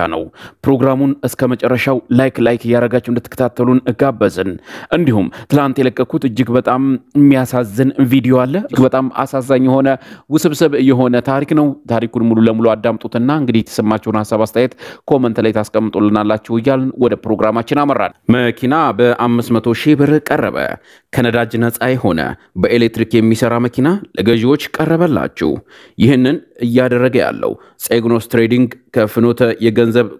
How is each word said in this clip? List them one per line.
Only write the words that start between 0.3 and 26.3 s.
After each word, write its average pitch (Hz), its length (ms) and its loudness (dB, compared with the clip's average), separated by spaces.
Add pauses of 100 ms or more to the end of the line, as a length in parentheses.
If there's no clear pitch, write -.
ፕሮግራሙን 135 500 0 (120)
እስከ 127 240 -4
መጨረሻው 123 500 -2 (140)
ላይክ 127 280 2
ላይክ 117 220 0
እያደረጋችሁ 120 500 0
እንድትከታተሉን 123 760 -2
እጋበዝን። 104 680 -2 (420)
እንዲሁም 123 340 0 (200)
ትላንት 139 300 0
የለቀኩት 131 480 -2
እጅግ 117 260 -2
በጣም 127 320 0 (300)
የሚያሳዝን 131 760 2 (140)
ቪዲዮ 127 340 2
አለ። 127 220 -2
እጅግ 240 200 -2
በጣም 131 340 2
አሳዛኝ 131 500 0
የሆነ 135 240 2 (400)
ውስብስብ 151 520 0
የሆነ 127 400 2
ታሪክ 139 300 -2
ነው። 151 180 2 (180)
ታሪኩን 117 380 -2
ሙሉ 113 160 2
ለሙሉ 113 280 2
አዳምጡትና 113 680 -2
እንግዲህ 120 240 0
የተሰማችሁን 107 580 -2
ሀሳብ 107 220 -2
አስተያየት 117 340 -2 (300)
ኮመንት 123 340 0
ላይ 110 140 0
ታስቀምጡልናላችሁ 107 1000 -2
እያልን 131 420 0
ወደ 123 240 2
ፕሮግራማችን 110 600 -2
አመራን። 113 340 -2 (160)
መኪና 123 440 0 (180)
በአምስት 120 580 0
መቶ 117 240 0
ሺህ 151 200 2
ብር 139 180 2 (100)
ቀረበ። 117 340 -2 (560)
ከነዳጅ 117 420 0
ነፃ 117 220 -2 (100)
የሆነ 110 340 -2 (340)
በኤሌክትሪክ 113 560 0
የሚሰራ 113 480 2
መኪና 123 280 -2 (260)
ለገዢዎች 120 580 0
ቀረበላችሁ። 156 800 -2 (460)
ይህንን 127 400 4 (240)